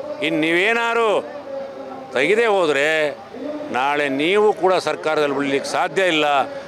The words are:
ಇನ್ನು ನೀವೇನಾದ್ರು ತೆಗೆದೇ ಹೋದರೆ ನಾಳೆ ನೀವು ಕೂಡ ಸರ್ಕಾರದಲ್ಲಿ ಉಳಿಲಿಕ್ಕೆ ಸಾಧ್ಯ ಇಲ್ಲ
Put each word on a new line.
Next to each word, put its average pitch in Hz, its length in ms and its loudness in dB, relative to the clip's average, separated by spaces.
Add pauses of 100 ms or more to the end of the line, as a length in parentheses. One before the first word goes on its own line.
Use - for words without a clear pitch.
(220)
ಇನ್ನು 156 200 0
ನೀವೇನಾದ್ರು 220 840 2 (880)
ತೆಗೆದೇ 190 320 2
ಹೋದರೆ 156 720 2 (540)
ನಾಳೆ 143 380 0
ನೀವು 190 440 2
ಕೂಡ 185 200 2
ಸರ್ಕಾರದಲ್ಲಿ 151 640 0
ಉಳಿಲಿಕ್ಕೆ 139 340 -2
ಸಾಧ್ಯ 160 340 0
ಇಲ್ಲ 156 220 2 (420)